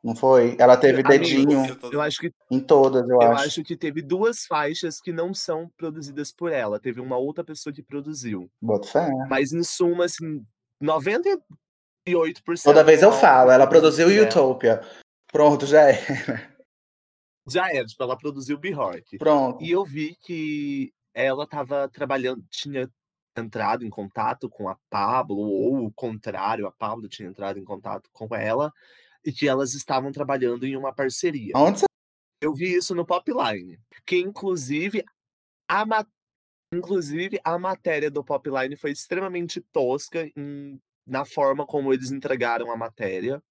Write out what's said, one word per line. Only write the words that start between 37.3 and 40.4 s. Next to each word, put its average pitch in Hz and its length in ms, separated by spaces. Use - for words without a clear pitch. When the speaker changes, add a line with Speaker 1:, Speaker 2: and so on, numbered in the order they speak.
Speaker 2:
a 170 140
matéria 175 520
do 143 140
Popline 135 520
foi 147 140
extremamente 175 720
tosca 147 640
em... 143 420